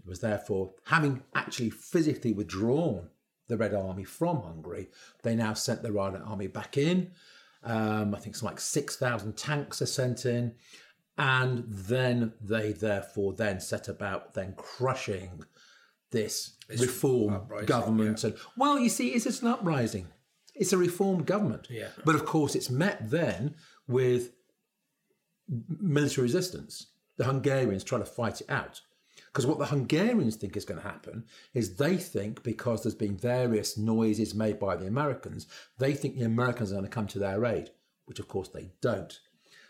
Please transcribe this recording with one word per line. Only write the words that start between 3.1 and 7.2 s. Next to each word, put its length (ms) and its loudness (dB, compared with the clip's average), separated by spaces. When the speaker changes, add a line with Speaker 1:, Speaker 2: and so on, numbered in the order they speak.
Speaker 1:
the 100 -2
Red 160 0
Army 300 -2
from 400 -2
Hungary, 460 -10
they 120 2
now 180 2
sent 280 -2
the 100 -4
Red 320 0
Army 240 -6
back 300 -6
in. 340 2